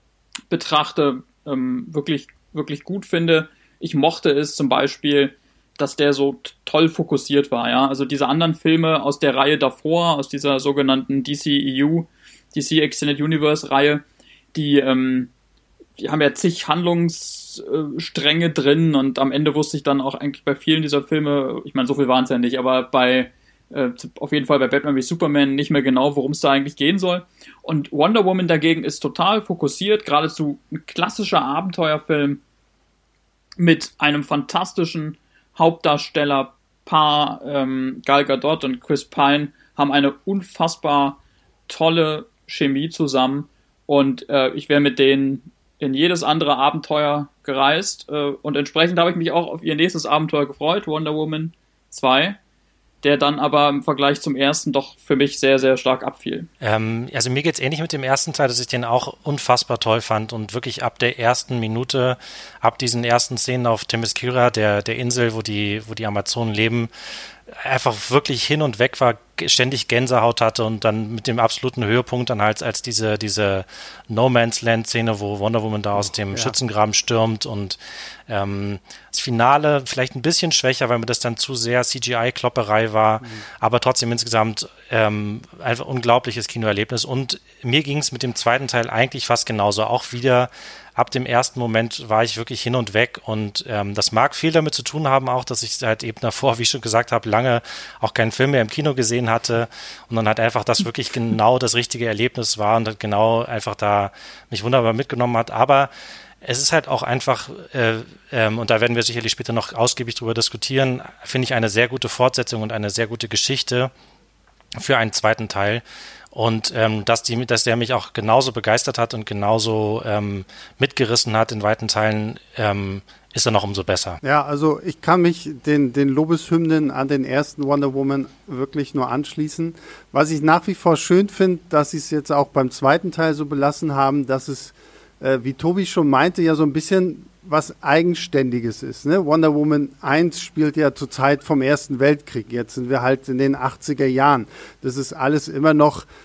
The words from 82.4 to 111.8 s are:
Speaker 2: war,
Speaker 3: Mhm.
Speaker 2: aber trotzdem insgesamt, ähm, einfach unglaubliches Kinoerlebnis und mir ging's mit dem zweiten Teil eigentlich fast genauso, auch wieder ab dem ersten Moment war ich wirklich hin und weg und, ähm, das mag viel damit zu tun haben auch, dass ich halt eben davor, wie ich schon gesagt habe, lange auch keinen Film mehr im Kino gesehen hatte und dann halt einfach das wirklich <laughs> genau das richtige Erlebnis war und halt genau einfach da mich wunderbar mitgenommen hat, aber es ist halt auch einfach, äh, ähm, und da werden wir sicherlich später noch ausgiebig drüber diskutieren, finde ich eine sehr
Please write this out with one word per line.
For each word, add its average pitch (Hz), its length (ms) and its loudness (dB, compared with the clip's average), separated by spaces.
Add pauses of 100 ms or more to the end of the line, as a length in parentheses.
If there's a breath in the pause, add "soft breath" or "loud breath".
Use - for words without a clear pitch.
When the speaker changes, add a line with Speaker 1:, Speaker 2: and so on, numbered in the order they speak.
Speaker 2:
war, 110 300 4
Speaker 3:
Mhm. 120 40 -18 (360 loud breath)
Speaker 2:
aber 117 180 2
trotzdem 120 320 0
insgesamt, 110 560 0 (240)
ähm, 107 500 -2 (220)
einfach 120 220 -4
unglaubliches 120 640 0
Kinoerlebnis 110 560 -2
und 135 340 -4 (240)
mir 127 180 2
ging's 143 300 -2
mit 123 120 -8
dem 123 120 -4
zweiten 127 320 0
Teil 117 220 -2
eigentlich 123 360 -2
fast 120 200 0
genauso, 104 400 0
auch 117 260 -2
wieder 123 380 2 (440 loud breath)
ab - 180 0
dem 127 160 -4
ersten 123 320 0
Moment 117 500 -2
war 110 140 4
ich 113 140 -2
wirklich 117 260 -8
hin 120 100 -2
und 113 220 -2
weg 117 280 0
und, 107 440 -4
ähm, 101 260 -4
das 104 180 -2
mag 120 240 2
viel 160 160 -2
damit 156 220 0
zu - 80 -4
tun 151 260 -4
haben 131 220 2
auch, 127 160 -2
dass 120 160 -4
ich - 220 -6
halt 110 200 -2
eben 113 180 -8
davor, 120 360 0
wie 117 60 -4
ich - 60 2
schon 127 120 -4
gesagt 113 300 0
habe, 113 180 -2
lange 117 320 2 (400 loud breath)
auch - 140 -2
keinen 113 160 2
Film 135 180 0
mehr 131 140 2
im 107 40 -2
Kino 147 280 -2
gesehen 120 340 0
hatte 117 380 0 (420 loud breath)
und 113 60 -6
dann 110 120 2
halt 107 120 2
einfach 113 240 0
das 143 220 2
wirklich 117 260 -6
<laughs> - 20 -12
genau 117 460 2
das 113 160 0
richtige 120 320 -2
Erlebnis 113 500 -2
war 107 200 2
und 110 100 0
halt 110 120 -8
genau 113 440 2
einfach 110 320 -6
da 101 360 0 (380 loud breath)
mich 101 140 -8
wunderbar 120 300 2
mitgenommen 120 440 -2
hat, 117 140 -2
aber 139 400 4 (480 loud breath)
es 120 200 -4
ist - 120 4
halt 160 160 2
auch 131 160 -2
einfach, 127 460 -2 (240)
äh, 113 240 0 (340)
ähm, 110 260 0
und 117 140 -2
da 110 100 4
werden 120 140 2
wir 117 80 0
sicherlich 117 280 -4
später - 220 -6
noch 113 200 -4
ausgiebig 117 420 -2
drüber 113 180 -4
diskutieren, 127 720 -2 (200)
finde 127 200 -2
ich 131 100 -2
eine 113 160 0
sehr 117 200 2